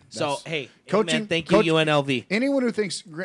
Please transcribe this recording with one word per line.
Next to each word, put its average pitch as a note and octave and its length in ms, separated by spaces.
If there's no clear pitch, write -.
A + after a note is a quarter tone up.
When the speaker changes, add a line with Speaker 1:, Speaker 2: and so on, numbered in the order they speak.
Speaker 1:
So, D3 220
Speaker 2:
that's C#3 140
Speaker 1:
hey, C#3+ 260
Speaker 2:
coaching, F3+ 300
Speaker 1:
amen. G#3+ 100
Thank E3 240
you, F#3+ 60
Speaker 2:
coach-, G#3+ 80
Speaker 1:
U D#3+ 120
N D#3 120
L D3 140
V. C3 260
Speaker 2:
anyone C4 340
who A#3 80
thinks, G3+ 300
gr-, D#3+ 240